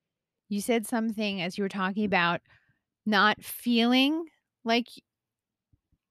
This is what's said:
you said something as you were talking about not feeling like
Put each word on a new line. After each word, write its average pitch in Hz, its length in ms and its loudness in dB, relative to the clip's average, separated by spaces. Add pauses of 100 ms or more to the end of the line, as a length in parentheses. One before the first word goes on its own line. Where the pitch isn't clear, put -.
(480)
you 202 120 -4
said 226 260 -2
something 214 560 -4
as 180 140 -6
you 202 80 -2
were 196 40 -4
talking 196 360 -4
about 175 360 2 (680)
not 208 360 4
feeling 254 840 2 (380)
like 233 240 0 (1200)